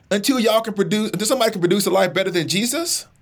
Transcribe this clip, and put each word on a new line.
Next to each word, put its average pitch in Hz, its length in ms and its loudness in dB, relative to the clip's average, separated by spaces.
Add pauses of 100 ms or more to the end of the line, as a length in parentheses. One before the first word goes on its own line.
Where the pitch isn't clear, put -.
(120)
until 208 280 2
y'all 220 220 2
can 226 120 -8
produce, 202 380 0
until 202 160 -4
somebody 226 240 2
can 196 100 -8
produce 180 240 2
a 190 60 0
life 185 220 2
better 185 180 -2
than 175 160 -2
Jesus, 247 600 -4 (140)